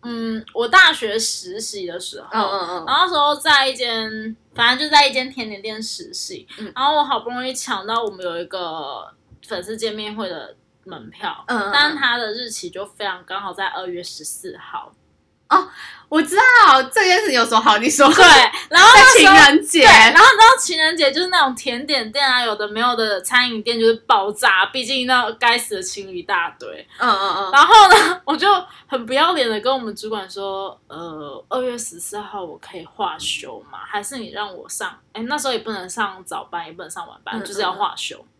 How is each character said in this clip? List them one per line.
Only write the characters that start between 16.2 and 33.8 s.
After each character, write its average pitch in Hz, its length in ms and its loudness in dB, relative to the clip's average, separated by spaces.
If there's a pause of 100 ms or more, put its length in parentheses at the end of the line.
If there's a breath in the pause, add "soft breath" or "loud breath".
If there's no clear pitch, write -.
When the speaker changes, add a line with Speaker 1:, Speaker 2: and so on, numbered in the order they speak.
Speaker 2:
知 311 140 -2
道 427 480 6
这 381 220 0
件 370 160 2
事 392 100 -4
有 233 140 2
什 240 60 -4
么 226 100 2
好， 214 180 2
你 240 100 -2
说。 285 240 4
Speaker 1:
对， 381 80 2 (480 loud breath)
然 349 140 6
后 427 100 10
那 508 240 10
时 311 80 8
候 - 80 10
Speaker 2:
在 302 120 10
情 285 100 6
人 403 100 2
节。 339 140 0
Speaker 1:
对， 277 80 8
然 226 300 8
后 403 80 10
你 539 60 8
知 415 80 4
道 453 200 8
情 339 180 -6
人 320 200 -2
节 285 120 2
就 302 120 -4
是 359 60 -4
那 359 120 0
种 262 160 0
甜 254 320 -10
点 247 240 -4
店 277 180 -2
啊， 247 140 0
有 220 100 -4
的 208 140 -6
没 214 140 -6
有 247 160 0
的 214 240 -4
餐 247 280 -2
饮 220 140 -10
店 233 160 -6
就 226 60 0
是 226 80 4 (120)
爆 208 240 0
炸， 202 360 0
毕 254 180 -10
竟 254 240 -6
那 247 320 0
该 240 180 0
死 226 180 -6
的 185 60 -10
情 190 280 -14
侣 180 80 -14
一 170 60 -12
大 175 360 -6
堆。 95 260 -18 (120)
Speaker 2:
嗯， 247 120 -2
嗯， 196 280 -2
嗯。 190 160 -6
Speaker 1:
然 285 120 6
后 415 220 8
呢， 370 380 4
我 294 100 -2
就 359 100 -4 (420 soft breath)
很 240 180 -6
不 240 80 -8
要 311 180 0
脸 269 180 -2
的 214 120 -4
跟 254 120 -2
我 262 60 -4
们 220 160 -12
主 214 140 -14
管 196 200 -10
说 196 480 -12 (120)
：“呃， 156 580 -16
二 254 140 -6
月 247 160 -8
十 226 200 -14
四 - 220 -12
号 202 240 -14
我 160 140 -16
可 - 200 -20
以 175 60 -18
化 180 340 -10
休 - 540 -10
吗？ 87 160 -20